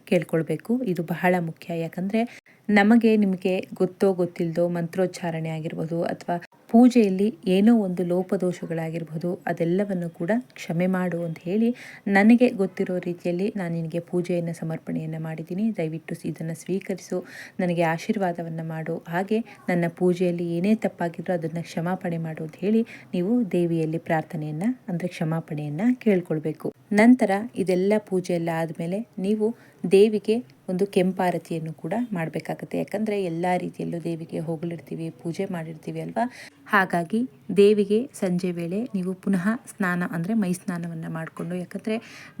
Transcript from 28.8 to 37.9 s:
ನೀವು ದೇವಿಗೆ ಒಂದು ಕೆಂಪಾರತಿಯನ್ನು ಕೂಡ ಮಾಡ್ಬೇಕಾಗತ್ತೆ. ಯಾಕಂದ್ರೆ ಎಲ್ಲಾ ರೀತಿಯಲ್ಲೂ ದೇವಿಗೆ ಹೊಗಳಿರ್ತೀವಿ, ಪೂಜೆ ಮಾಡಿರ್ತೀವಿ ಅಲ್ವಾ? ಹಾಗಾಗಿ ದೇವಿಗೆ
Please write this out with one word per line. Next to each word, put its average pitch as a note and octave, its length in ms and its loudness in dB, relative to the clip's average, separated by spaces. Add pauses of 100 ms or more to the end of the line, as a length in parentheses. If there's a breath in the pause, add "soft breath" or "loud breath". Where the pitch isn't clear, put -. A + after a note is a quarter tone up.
ನೀವು G#3 280 0 (380 soft breath)
ದೇವಿಗೆ G#3 500 6 (340)
ಒಂದು F#3 180 0
ಕೆಂಪಾರತಿಯನ್ನು F3+ 840 0
ಕೂಡ E3 220 -8 (180)
ಮಾಡ್ಬೇಕಾಗತ್ತೆ. D#3+ 640 -6
ಯಾಕಂದ್ರೆ G#3 460 -4
ಎಲ್ಲಾ F3 320 -2
ರೀತಿಯಲ್ಲೂ E3+ 440 -6
ದೇವಿಗೆ E3 380 -6
ಹೊಗಳಿರ್ತೀವಿ, E3 720 -6
ಪೂಜೆ E3+ 340 -6
ಮಾಡಿರ್ತೀವಿ D#3+ 560 -8
ಅಲ್ವಾ? E3+ 240 -4 (420 loud breath)
ಹಾಗಾಗಿ F#3 540 0 (360)
ದೇವಿಗೆ G3+ 420 6 (140)